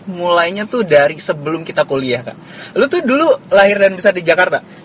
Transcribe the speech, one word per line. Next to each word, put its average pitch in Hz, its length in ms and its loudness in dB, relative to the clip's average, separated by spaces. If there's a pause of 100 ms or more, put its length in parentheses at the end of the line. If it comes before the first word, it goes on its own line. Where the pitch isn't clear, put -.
mulainya 175 580 -2
tuh 233 180 -4
dari 151 380 2
sebelum 160 420 -6
kita 160 220 -2
kuliah, 131 400 -4
Kak. - 160 -14 (340)
Lu 240 140 2
tuh 349 160 -2
dulu 285 480 0
lahir 196 260 4
dan 196 160 2
besar 185 220 0
di 175 80 -8
Jakarta? 165 400 0 (220)